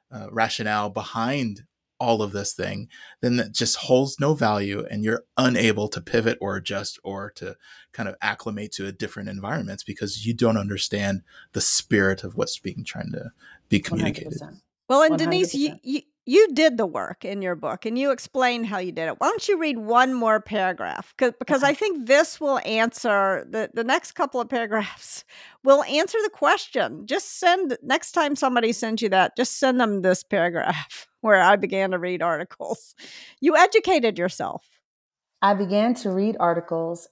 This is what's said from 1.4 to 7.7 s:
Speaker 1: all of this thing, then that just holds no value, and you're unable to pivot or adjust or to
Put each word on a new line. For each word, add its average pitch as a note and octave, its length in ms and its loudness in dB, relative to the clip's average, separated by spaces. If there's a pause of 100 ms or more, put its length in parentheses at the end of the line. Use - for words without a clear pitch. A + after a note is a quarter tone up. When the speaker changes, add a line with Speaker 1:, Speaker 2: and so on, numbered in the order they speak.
Speaker 1:
all A#2 240 2
of G2+ 80 -4
this G2+ 220 -4
thing, G2+ 340 -6 (340)
then B2 160 2
that B2 160 -2
just - 240 0
holds C3 420 2
no C#3+ 140 2
value, G#2+ 560 0
and G#2+ 140 -4
you're A2 220 0 (120)
unable A2 520 2
to - 120 -8
pivot A2 400 0
or G2 140 -4
adjust G2 480 -6
or G2 320 -8
to F#2 200 -12 (360)